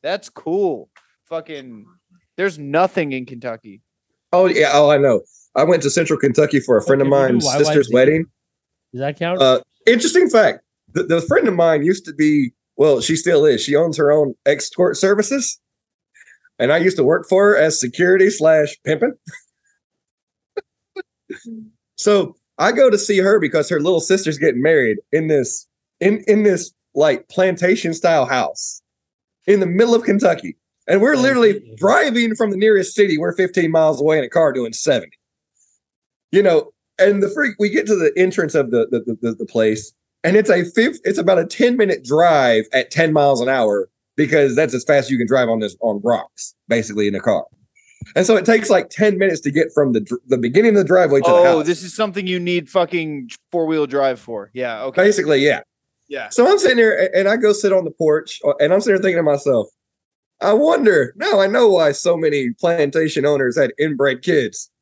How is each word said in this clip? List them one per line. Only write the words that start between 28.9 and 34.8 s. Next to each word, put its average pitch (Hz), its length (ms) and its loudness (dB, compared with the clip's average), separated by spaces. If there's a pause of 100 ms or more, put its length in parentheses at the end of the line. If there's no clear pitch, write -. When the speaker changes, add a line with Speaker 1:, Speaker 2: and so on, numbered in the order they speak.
Speaker 2:
in 196 140 2
the 185 60 -2
middle 220 280 0
of 233 80 0
Kentucky. 196 540 -2 (320)
And 190 120 2
we're 277 160 2
Speaker 3:
Oh, 254 40 0
Speaker 2:
literally 240 440 2
Speaker 3:
yeah. 113 140 -20
Speaker 2:
driving 233 560 0
from 220 160 -2
the 190 60 -6
nearest 202 380 0
city. 196 220 2
We're 170 180 -4
fifteen 180 360 -2
miles 156 300 2
away 156 180 2
in 135 60 -2
a 117 40 -10
car 160 240 2
doing 123 200 -6
seventy. 117 440 -4 (1120)